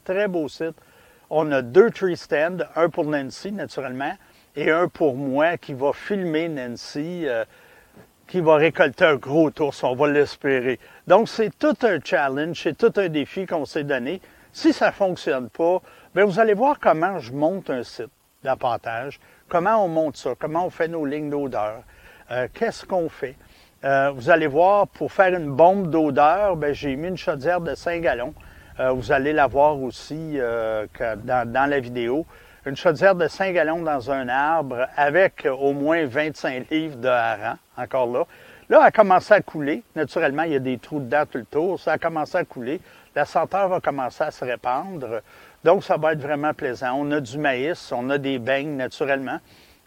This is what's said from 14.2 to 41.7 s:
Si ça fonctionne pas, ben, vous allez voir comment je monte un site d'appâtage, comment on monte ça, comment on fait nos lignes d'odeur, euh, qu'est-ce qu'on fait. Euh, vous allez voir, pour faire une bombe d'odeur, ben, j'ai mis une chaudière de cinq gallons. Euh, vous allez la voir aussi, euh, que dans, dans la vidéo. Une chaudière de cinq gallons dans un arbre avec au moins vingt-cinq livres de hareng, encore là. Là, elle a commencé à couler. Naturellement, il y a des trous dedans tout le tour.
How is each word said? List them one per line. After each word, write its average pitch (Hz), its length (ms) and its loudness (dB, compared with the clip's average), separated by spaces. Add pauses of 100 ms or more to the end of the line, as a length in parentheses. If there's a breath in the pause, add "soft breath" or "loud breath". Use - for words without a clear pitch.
Si - 220 2
ça - 180 2
fonctionne 151 580 -2
pas, 170 320 0 (320 soft breath)
ben, 196 120 4
vous 190 140 2
allez 220 140 4
voir 240 260 2
comment 180 400 2
je 117 120 -12
monte 160 380 -2
un 127 140 -4
site - 280 -12 (320)
d'appâtage, 120 800 -4 (260 soft breath)
comment 196 380 2
on - 20 2
monte 160 300 -2
ça, 135 200 -4
comment 156 280 -2
on 170 40 -4
fait 165 200 -4
nos 165 160 -4
lignes 147 240 -6
d'odeur, 120 540 -4 (480 soft breath)
euh, 123 220 -2
qu'est-ce - 320 -6
qu'on 175 220 -2
fait. 135 300 -12 (460 soft breath)
Euh, 139 280 2
vous 131 180 -2
allez 160 180 6
voir, 185 400 4
pour - 240 -8
faire 185 220 4
une 160 160 -4
bombe 170 400 4
d'odeur, 160 680 4
ben, 147 180 -2
j'ai 135 220 -4
mis 156 120 -6
une 185 100 -6
chaudière 165 440 -2
de 156 120 -6
cinq 170 280 -6
gallons. 143 320 -2 (460 soft breath)
Euh, 131 120 2
vous 127 200 -2
allez 143 220 2
la 147 140 4
voir 139 340 2
aussi, 147 580 -8
euh, 110 540 -2
que 113 220 -4
dans, 120 360 -2
dans 135 180 2
la 143 100 0
vidéo. 123 460 -4 (400 soft breath)
Une 139 100 -8
chaudière 180 400 4
de 170 120 0
cinq 190 260 -4
gallons 165 280 0
dans 143 300 -4
un 131 180 -2
arbre 135 640 0
avec 151 540 2
au 139 240 0
moins 151 320 0
vingt-cinq 139 640 -4
livres 156 280 -2
de 120 100 -4
hareng, 113 500 0 (180)
encore 123 300 -2
là. 123 220 -2 (420 loud breath)
Là, 233 120 8
elle 254 60 10
a 190 40 4
commencé 196 420 4
à 190 80 8
couler. 156 420 -4 (120)
Naturellement, 156 480 0
il 165 80 -2
y 143 40 2
a 135 40 0
des 127 180 -2
trous 151 220 -10
dedans 143 260 0
tout 143 140 -8
le 107 60 -10
tour. 165 340 -2